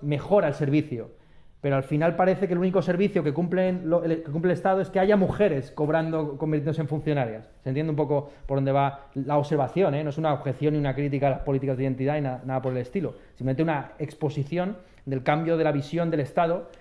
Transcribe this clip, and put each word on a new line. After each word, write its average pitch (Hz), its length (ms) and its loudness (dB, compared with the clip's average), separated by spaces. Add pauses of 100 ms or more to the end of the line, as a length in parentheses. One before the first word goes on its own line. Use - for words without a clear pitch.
mejora 151 460 2
el 135 60 -2
servicio. 139 560 -2 (520)
Pero 139 140 0
al 135 80 0
final 165 320 0
parece 185 300 2
que 180 80 4
el 175 40 2
único 185 220 2
servicio 180 420 2
que 143 120 0
cumplen 180 540 0
lo, 175 140 2
el, 165 200 0
que 143 80 -10
cumple 170 220 2
el 156 40 0
Estado 190 240 2
es 190 80 -2
que 190 100 -2
haya 202 180 6
mujeres 175 540 2
cobrando, 160 680 0
convirtiéndose 151 420 -2
en 139 80 -2
funcionarias. 139 640 -2 (120)
Se 135 60 -8
entiende 151 220 0
un 143 60 0
poco 143 340 0 (160)
por 135 100 0
dónde 135 160 2
va 139 420 0
la 139 220 -2
observación, 147 580 2
¿eh? 151 80 -2
No 151 60 -2
es 139 80 -6
una 156 160 0
objeción 143 400 -2
ni 151 80 0
una 135 140 0
crítica 143 320 0
a 135 40 4
las 131 100 -2
políticas 135 360 -2
de 131 80 -2
identidad 135 300 0
ni 151 80 -2
na-, 127 240 -4
nada 131 160 -2
por 131 100 -2
el 127 60 -2
estilo. 127 360 -4 (220)
Simplemente 131 260 0
una 151 360 -2
exposición 156 800 -4 (260)
del 135 180 -4
cambio 160 360 0
de 160 60 2
la 151 80 2
visión 165 380 -2
del 156 100 0
Estado. 170 500 -2 (100)